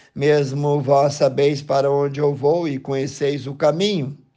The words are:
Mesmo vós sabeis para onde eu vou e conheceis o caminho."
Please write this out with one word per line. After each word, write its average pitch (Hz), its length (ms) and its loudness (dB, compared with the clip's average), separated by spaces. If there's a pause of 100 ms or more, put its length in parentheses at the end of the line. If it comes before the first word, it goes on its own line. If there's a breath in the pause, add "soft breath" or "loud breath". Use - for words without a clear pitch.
(140 soft breath)
Mesmo 143 680 0
vós 139 340 2
sabeis 143 480 0
para 139 280 0
onde 143 300 0
eu 143 120 2
vou 151 360 0
e 135 100 -4
conheceis 135 720 -4
o 143 80 -12
caminho." 156 600 0 (200)